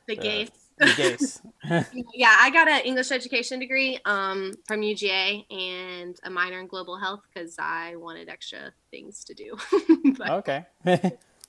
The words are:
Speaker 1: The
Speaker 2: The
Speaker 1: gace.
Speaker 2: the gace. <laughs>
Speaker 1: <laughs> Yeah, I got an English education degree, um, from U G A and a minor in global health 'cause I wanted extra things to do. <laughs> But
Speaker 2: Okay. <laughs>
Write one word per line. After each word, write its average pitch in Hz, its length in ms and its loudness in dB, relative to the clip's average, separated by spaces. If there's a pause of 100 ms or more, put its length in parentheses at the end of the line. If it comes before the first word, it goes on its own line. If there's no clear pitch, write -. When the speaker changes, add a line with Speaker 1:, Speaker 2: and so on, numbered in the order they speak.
Speaker 1:
The 220 80 -6
Speaker 2:
The - 60 -8
Speaker 1:
gace. 214 280 -4 (280)
Speaker 2:
the 294 180 6
gace. - 460 0 (200)
<laughs> 156 240 0 (220)
Speaker 1:
<laughs> - 60 -20
Yeah, 240 260 8
I 254 80 6
got 320 200 6
an 285 180 4
English 254 260 -2
education 254 480 -4
degree, 262 460 -2
um, 196 480 -2 (120)
from 214 160 -4
U 214 120 0
G 196 160 -2
A 190 440 -2
and 180 720 -10
a 185 60 -12
minor 180 280 -4
in 185 100 -14
global 180 280 -10
health 196 240 -8 (140)
'cause 170 240 -14
I 165 380 -8
wanted 165 340 -16
extra - 420 -16 (180)
things - 340 -18
to - 100 -18
do. - 240 -16 (260)
<laughs> 277 320 6
But 208 140 2
Speaker 2:
Okay. 160 340 -2 (220)
<laughs> 180 320 4 (300)